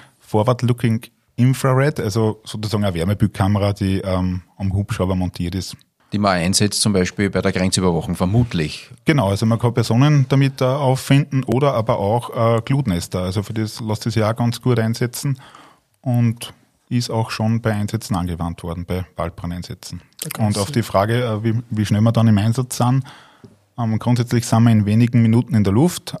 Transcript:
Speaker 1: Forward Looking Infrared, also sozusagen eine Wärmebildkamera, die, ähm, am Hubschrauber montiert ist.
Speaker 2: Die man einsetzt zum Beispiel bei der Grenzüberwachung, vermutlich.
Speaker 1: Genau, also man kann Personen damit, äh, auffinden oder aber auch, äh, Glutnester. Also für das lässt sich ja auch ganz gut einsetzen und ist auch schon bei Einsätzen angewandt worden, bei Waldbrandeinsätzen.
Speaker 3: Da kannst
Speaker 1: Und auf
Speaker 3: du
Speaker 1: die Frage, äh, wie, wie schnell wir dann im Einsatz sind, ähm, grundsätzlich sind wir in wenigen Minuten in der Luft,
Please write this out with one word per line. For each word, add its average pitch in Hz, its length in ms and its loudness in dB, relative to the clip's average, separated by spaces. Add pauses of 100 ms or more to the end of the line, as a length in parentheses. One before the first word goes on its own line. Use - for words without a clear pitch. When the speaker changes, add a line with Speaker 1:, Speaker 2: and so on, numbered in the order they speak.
(200)
Speaker 1:
Forward 120 440 0
Looking 117 380 0 (360)
Infrared, 131 640 2
also 110 440 -2
sozusagen 107 400 -4
eine 98 100 0
Wärmebildkamera, 101 800 0
die, 95 260 0
ähm, 92 420 -2 (160)
am 98 160 -2
Hubschrauber 95 420 -2
montiert 90 400 -4
ist. - 220 -8 (340)
Speaker 2:
Die 107 60 -2
man 101 160 2
einsetzt 95 480 0
zum 107 100 0
Beispiel 95 380 0
bei 92 120 -2
der 95 100 0
Grenzüberwachung, 90 640 0
vermutlich. 113 720 -2 (160)
Speaker 1:
Genau, 131 240 2
also 101 160 0
man 113 140 2
kann 120 140 0
Personen 135 540 4
damit, 135 340 2
äh, 131 40 2
auffinden 135 800 0
oder 131 300 0
aber 113 240 0
auch, 113 580 0
äh, 110 40 -2
Glutnester. 95 600 -2
Also 92 220 -4
für 110 100 -10
das 110 260 -6
lässt 110 240 -4
sich 113 120 -2
ja 110 160 2
auch 117 40 -2
ganz 120 260 -2
gut 120 180 2
einsetzen 117 600 -2 (640)
und 120 520 0 (340)
ist 120 220 -2
auch 113 220 -2
schon 113 300 -2
bei 110 120 0
Einsätzen 104 420 -4
angewandt 85 480 -4
worden, 87 220 -8
bei 90 200 -6 (100)
Waldbrandeinsätzen. 85 840 -10 (200)
Speaker 3:
Da - 80 -10
kannst 104 280 0
Speaker 1:
Und 101 40 -2
auf 98 60 -2
Speaker 3:
du 143 60 -10
Speaker 1:
die 117 100 0
Frage, 113 400 0
äh, 110 200 -4
wie, 113 260 0
wie 107 160 0
schnell 104 160 2
wir 113 100 4
dann 113 160 4
im 107 100 6
Einsatz 113 400 -2
sind, 127 260 2 (720)
ähm, 110 220 -2
grundsätzlich 120 460 0
sind 117 180 4
wir 117 80 6
in 107 140 4
wenigen 117 360 4
Minuten 113 320 2
in 107 100 4
der 95 100 2
Luft, 156 460 0